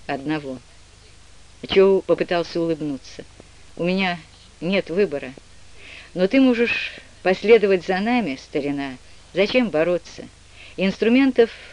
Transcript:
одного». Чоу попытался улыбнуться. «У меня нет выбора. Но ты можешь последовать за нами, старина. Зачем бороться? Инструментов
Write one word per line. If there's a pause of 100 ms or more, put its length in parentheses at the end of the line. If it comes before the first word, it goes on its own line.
одного». (1080)
Чоу
попытался
улыбнуться. (540)
«У
меня (400)
нет
выбора. (840)
Но
ты
можешь (260)
последовать
за
нами,
старина. (360)
Зачем
бороться? (480)
Инструментов (240)